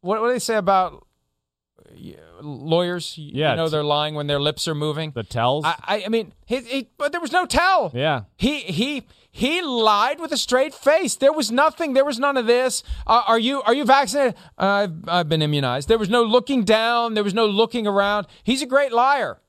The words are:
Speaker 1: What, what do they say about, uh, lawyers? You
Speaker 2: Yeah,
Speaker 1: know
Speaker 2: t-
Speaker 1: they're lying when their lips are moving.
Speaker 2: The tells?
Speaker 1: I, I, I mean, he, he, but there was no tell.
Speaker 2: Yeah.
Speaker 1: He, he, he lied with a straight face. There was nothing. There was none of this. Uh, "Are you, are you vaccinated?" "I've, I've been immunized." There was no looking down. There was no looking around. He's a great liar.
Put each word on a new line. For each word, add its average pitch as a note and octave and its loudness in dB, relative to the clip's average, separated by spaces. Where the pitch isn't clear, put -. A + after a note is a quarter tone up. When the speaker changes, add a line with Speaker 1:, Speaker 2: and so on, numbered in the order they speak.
Speaker 1:
What, G#3 -2
what A#3 0
do B3 0
they B3 -2
say A3 -2
about, F#3 0
uh, - -20
lawyers? D#3+ -2
You D3+ -16
Speaker 2:
Yeah, D3 2
Speaker 1:
know E3 0
Speaker 2:
t- D#3 -2
Speaker 1:
they're D3+ -2
lying D3+ 0
when D3 -6
their C#3+ 0
lips D3 -2
are D#3+ -4
moving. D3+ -4
Speaker 2:
The A#2 -6
tells? B2+ 0
Speaker 1:
I, D#3+ 0
I, G3+ -2
I - -6
mean, A3 -2
he, B3+ -4
he, A#3+ -6
but D4 -4
there F4 -4
was C#4+ -6
no A#3+ 2
tell. D#4+ 2
Speaker 2:
Yeah. C3+ 0
Speaker 1:
He, C#4 -2
he, A#3 -4
he D#4 -2
lied A#3 2
with D#4+ -8
a C#4+ -4
straight C4 0
face. D4+ 2
There C#4 4
was C4+ -2
nothing. D4 0
There C4+ 4
was C#4 -4
none C#4 0
of A#3+ -2
this. B3 0
Uh, A#3 4
"Are A3+ 4
you, C4 -2
are A3+ 2
you C#4+ 0
vaccinated?" C4 2
"I've, G3 -2
I've E3+ 0
been D#3+ 0
immunized." C#3+ -2
There A3+ 6
was G#3 -2
no A#3+ 4
looking A#3+ 2
down. A3+ 2
There G#3 0
was G3+ -2
no A3 2
looking A3 0
around. G3+ 0
He's C4 -2
a D4 -6
great C4+ 2
liar. A#3+ 2